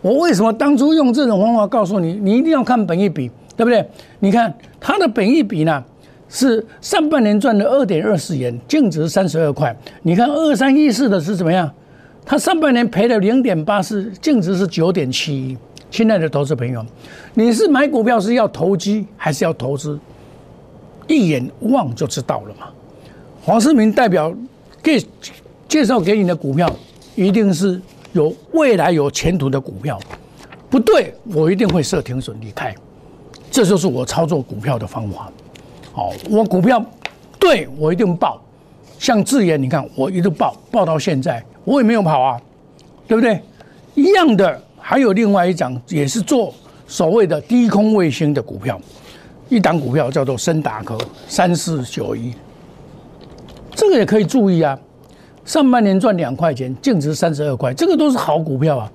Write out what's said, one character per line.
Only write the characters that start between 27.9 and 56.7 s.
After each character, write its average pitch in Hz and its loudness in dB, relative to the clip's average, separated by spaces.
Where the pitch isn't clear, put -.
有 160 2
未 285 4
来 165 2
有 143 0
前 170 -2
途 135 -2
的 135 -2
股 135 -10
票， 120 -8
不 269 2
对， 311 2
我 156 2
一 196 0
定 208 0
会 165 0
设 151 -2
停 127 -8
损 110 -12
离 110 -14
开。 104 -10
这 247 2
就 185 2
是 165 -2
我 123 -2
操 165 -2
作 147 -2
股 - -12
票 117 -4
的 113 -8
方 113 -8
法。 - -14
好， - -6
我 214 2
股 185 0
票 226 2
对， 285 4
我 156 0
一 175 0
定 180 0
报。 160 -4
像 220 0
智 240 2
原， 156 0
你 127 -2
看 139 -4
我 135 -2
一 185 -2
路 185 2
报， 156 -2
报 214 2
到 160 -2
现 147 -2
在， 117 -6
我 277 2
也 233 2
没 226 2
有 220 0
跑 156 0
啊， 127 0
对 220 0
不 226 2
对？ 226 0
一 294 4
样 330 4
的， 175 2
还 - -2
有 247 2
另 202 2
外 180 2
一 185 0
档 127 -6
也 143 -2
是 139 -4
做 233 0
所 165 0
谓 220 4
的 156 -2
低 240 2
空 214 2
卫 180 2
星 147 0
的 139 -2
股 - -12
票。 95 -8
一 247 2
档 175 2
股 123 -6
票 139 0
叫 143 0
做 131 -4
森 156 -2
达 110 -6
科， 110 -10
三 175 2
四 160 -4
九 - -6
一， 120 -8
这 427 2
个 370 4
也 214 4
可 214 2
以 208 2
注 196 2
意 170 2
啊。 139 0
上 285 2
半 247 4
年 190 4
赚 208 2
两 135 -4
块 160 0
钱， 127 -6